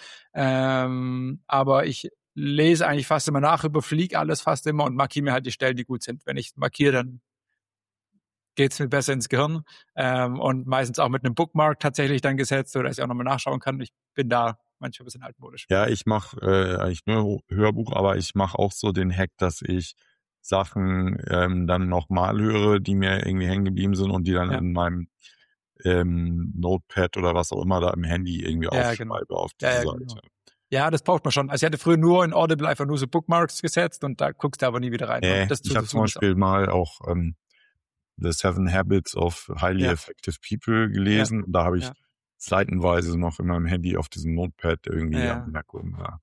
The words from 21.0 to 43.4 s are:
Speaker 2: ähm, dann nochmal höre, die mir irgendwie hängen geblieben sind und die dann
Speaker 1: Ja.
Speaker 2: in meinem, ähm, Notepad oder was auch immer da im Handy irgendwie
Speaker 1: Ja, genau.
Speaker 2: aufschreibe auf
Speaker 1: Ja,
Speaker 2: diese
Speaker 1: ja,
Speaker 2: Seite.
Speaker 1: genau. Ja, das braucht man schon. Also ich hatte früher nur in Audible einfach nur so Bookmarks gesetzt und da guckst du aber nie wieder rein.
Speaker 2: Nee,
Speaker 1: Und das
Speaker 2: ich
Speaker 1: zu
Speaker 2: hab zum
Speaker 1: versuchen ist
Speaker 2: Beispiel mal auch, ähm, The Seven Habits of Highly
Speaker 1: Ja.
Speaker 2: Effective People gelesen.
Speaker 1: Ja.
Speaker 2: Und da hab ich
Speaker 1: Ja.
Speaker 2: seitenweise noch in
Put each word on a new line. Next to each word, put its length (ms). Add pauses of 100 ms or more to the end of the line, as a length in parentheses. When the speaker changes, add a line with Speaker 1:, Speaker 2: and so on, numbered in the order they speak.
Speaker 2:
ähm, 340
dann 240
nochmal 500
höre, 400
die 140
mir 320
irgendwie 220
hängen 180
geblieben 300
sind 160
und 160
die 60
dann 180
Speaker 1:
Ja. 80
Speaker 2:
in 140
meinem, 340 (760)
ähm, 720
Notepad 640
oder 160
was 180
auch 120
immer 180
da 100
im 120
Handy 400
irgendwie 280
Speaker 1:
Ja, 220
genau. 220
Speaker 2:
aufschreibe 200
auf 240
Speaker 1:
Ja, 120
Speaker 2:
diese 140
Speaker 1:
ja, 60
Speaker 2:
Seite. 140
Speaker 1:
genau. 160 (480)
Ja, 220
das 100
braucht 220
man 80
schon. 180
Also 140
ich 40
hatte 100
früher 180
nur 300
in 80
Audible 340
einfach 180
nur 120
so 100
Bookmarks 540
gesetzt 420
und 160
da 140
guckst 280
du 40
aber 160
nie 100
wieder 160
rein. 140
Speaker 2:
Nee, 220
Speaker 1:
Und 80
das 100
Speaker 2:
ich 100
Speaker 1:
zu 60
Speaker 2:
hab 80
zum 160
Speaker 1:
versuchen 60
ist 80
Speaker 2:
Beispiel 200
mal 340
auch, 380
ähm, 300 (800)
The 160
Seven 400
Habits 420
of 340 (120)
Highly 240
Speaker 1:
Ja. 80
Speaker 2:
Effective 480
People 480
gelesen. 500
Speaker 1:
Ja. 60
Speaker 2:
Und 80
da 100
hab 120
ich 100
Speaker 1:
Ja. 80 (420)
Speaker 2:
seitenweise 800
noch 220
in 80